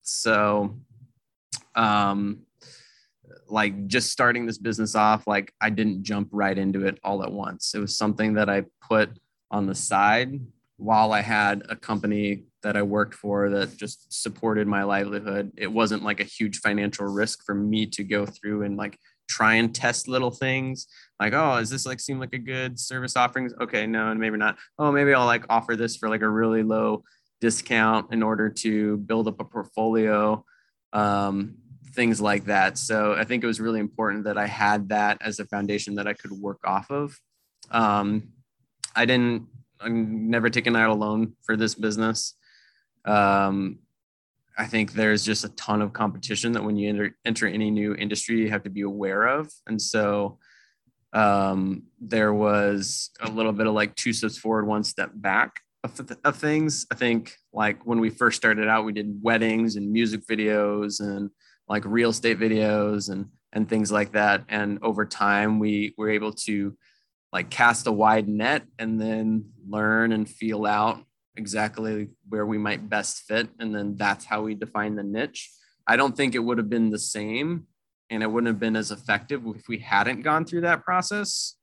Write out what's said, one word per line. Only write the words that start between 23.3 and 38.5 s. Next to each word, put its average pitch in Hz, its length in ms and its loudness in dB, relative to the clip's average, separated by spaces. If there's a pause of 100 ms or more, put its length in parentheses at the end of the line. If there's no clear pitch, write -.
Okay, 113 240 0
no, 110 240 0
and 110 100 -2
maybe 110 180 0
not. 104 200 2 (220)
Oh, 147 120 4
maybe 143 220 6
I'll, 127 140 6
like, 117 220 2
offer 117 260 2
this 113 200 -2
for, 110 140 -4
like, 110 120 0
a 107 80 4
really 113 340 4
low 110 400 0 (360)
discount 110 760 2
in 113 80 0
order 110 280 0
to 107 480 0
build 110 300 0
up 107 120 -6
a - 40 -8
portfolio," 110 1000 0 (480)
um, 101 600 0 (380)
things 113 280 2
like 101 240 0
that. 98 320 2
So 107 360 0
I 95 100 0
think 117 200 -2
it 123 40 0
was 110 120 -2
really 110 200 -2
important 104 460 -2
that 104 120 -2
I 104 80 0
had 104 440 0
that 104 320 2
as 107 180 -6
a 104 60 -6
foundation 101 500 -4
that 101 120 -4
I 104 60 -4
could - 180 -12
work 98 320 -10
off 98 280 -2
of. 143 260 -6 (540)
Um, 107 580 2 (680)